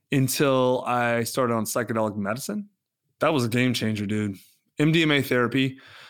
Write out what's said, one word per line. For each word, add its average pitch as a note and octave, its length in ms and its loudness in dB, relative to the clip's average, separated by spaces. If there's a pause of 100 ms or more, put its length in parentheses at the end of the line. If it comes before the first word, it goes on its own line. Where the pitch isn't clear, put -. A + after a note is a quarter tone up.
(120)
until C3 760 2
I A#2+ 360 0
started A#2 300 0
on A2+ 120 -2
psychedelic A2 500 -2
medicine. B2 540 -6 (500)
That D#3 140 2
was B2+ 120 0
a A#2 40 -4
game B2 240 2
changer, G#2+ 320 -2
dude. G#2 320 -4 (420)
M D3+ 120 4
D E3 120 2
M D#3 80 2
A C#3+ 100 2
therapy, B2+ 560 0 (320)